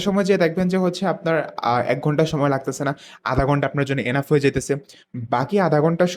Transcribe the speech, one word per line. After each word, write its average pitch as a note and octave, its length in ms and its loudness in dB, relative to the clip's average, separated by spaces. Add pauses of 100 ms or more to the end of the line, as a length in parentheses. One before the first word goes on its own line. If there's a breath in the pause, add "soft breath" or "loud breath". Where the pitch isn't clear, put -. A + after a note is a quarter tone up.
সময় G3 220 0
যেয়ে F#3+ 160 2
দেখবেন E3 300 0
যে F#3 100 0
হচ্ছে F3+ 200 -2 (100)
আপনার, D#3+ 240 -2 (320)
আহ, A#2+ 120 2 (120)
এক C#3+ 120 -2
ঘন্টা D3+ 180 2 (100)
সময় C#3+ 220 0
লাগতেছে C3+ 320 -6
না, E3 60 -2 (380 loud breath)
আধা C3 180 2
ঘন্টা C#3+ 200 2
আপনার C#3+ 200 -2
জন্য C3+ 120 -2 (100)
এনাফ C#3 200 -2
হয়ে D3 140 4
যেতেছে। C3+ 280 0 (600 loud breath)
বাকি B2+ 220 0 (120)
আধা D3+ 180 4
ঘন্টা E3+ 200 2 (100)